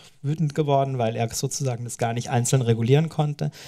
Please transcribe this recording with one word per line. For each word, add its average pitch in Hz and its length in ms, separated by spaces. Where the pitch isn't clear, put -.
wütend 147 320
geworden, 139 440
weil 117 180
er 117 160
sozusagen 123 520
das 117 120
gar 117 160
nicht 120 180
einzeln 127 320
regulieren 117 460
konnte. 147 420